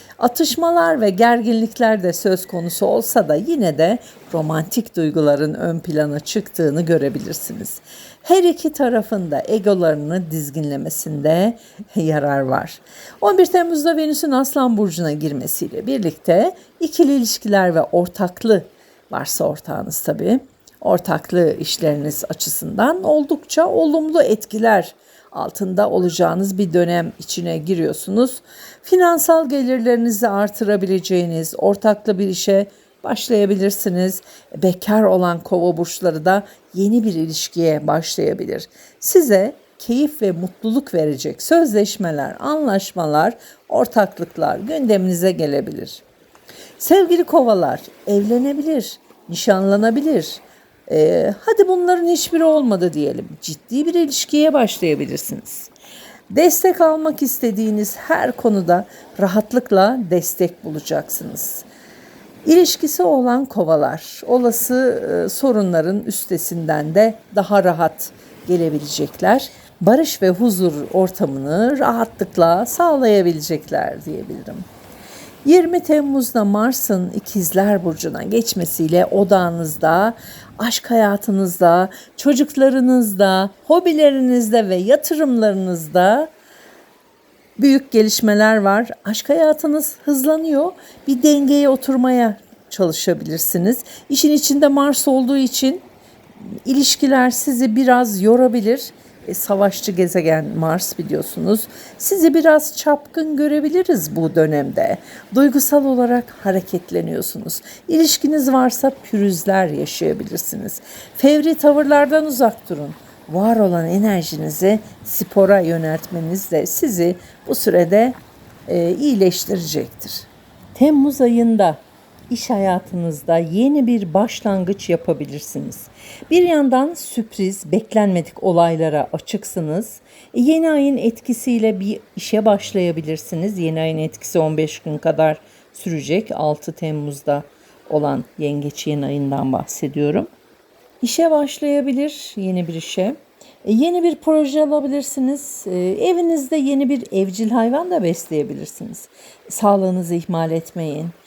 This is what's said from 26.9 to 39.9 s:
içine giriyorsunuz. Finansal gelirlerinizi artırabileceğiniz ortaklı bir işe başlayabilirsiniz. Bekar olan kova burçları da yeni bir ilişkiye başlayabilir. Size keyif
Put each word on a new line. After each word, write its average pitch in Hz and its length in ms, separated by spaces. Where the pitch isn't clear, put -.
içine 170 400
giriyorsunuz. 185 800
Finansal 339 640
gelirlerinizi 240 800
artırabileceğiniz 190 1300
ortaklı 202 600
bir 196 100
işe 196 380
başlayabilirsiniz. 196 1160
Bekar 185 460
olan 180 380
kova 175 360
burçları 165 480
da 190 180
yeni 208 300
bir 208 100
ilişkiye 160 720
başlayabilir. - 800
Size 240 520
keyif 285 440